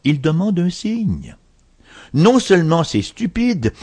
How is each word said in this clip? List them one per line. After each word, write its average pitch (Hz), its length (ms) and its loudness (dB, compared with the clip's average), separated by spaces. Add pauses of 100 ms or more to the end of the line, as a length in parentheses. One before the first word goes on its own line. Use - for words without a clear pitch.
Ils 143 180 0
demandent 170 380 0
un 175 100 0
signe. 208 680 -6 (760)
Non 196 240 4
seulement 165 460 2
c'est 107 180 -2
stupide, 202 800 -2